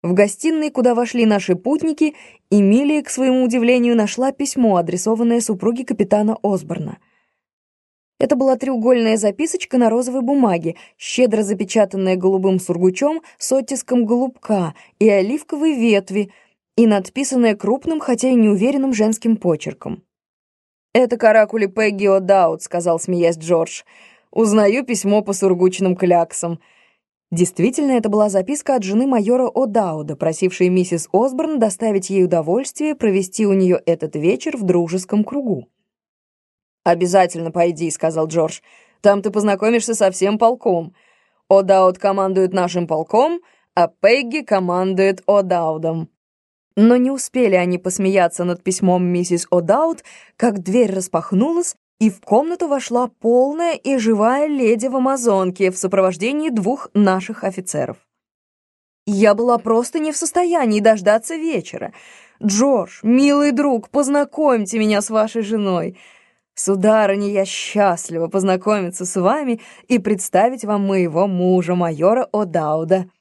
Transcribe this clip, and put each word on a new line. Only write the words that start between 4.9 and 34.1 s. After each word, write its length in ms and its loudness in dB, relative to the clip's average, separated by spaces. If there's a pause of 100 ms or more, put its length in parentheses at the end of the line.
супруге 440 -4
капитана 580 0
Осборна. 560 -4 (1200)
Это 180 0
была 200 2
треугольная 600 0
записочка 640 -2
на 120 4
розовой 320 -2
бумаге, 540 0 (200)
щедро 460 0
запечатанная 720 0
голубым 440 0
сургучом 600 0 (180)
с 140 -4
оттиском 540 -2
голубка 680 -2 (240)
и 100 4
оливковой 640 0
ветви, 560 0 (460)
и 100 4
надписанная 720 0
крупным, 440 -4
хотя 280 -2
и 60 2
неуверенным 600 2
женским 420 0
почерком. 680 -4 (920)
"Это 240 2
каракули 480 2
Пегги 400 -2
О'Даут", — 540 2
сказал, 380 -4
смеясь, 380 0
Джордж. 460 -2 (480)
"Узнаю 540 2
письмо 380 0
по 100 -6
сургучным 640 0
кляксам". 640 0 (720)
Действительно, 640 0
это 160 0
была 200 2
записка 480 -2
от 60 -2
жены 240 0
майора 440 0
О'Дауда, 680 -2
просившей 520 0
миссис 440 0
Осборн 460 0
доставить 500 -2
ей 160 2
удовольствие 720 -2
провести 520 -2
у 60 2
нее 320 2
этот 320 -2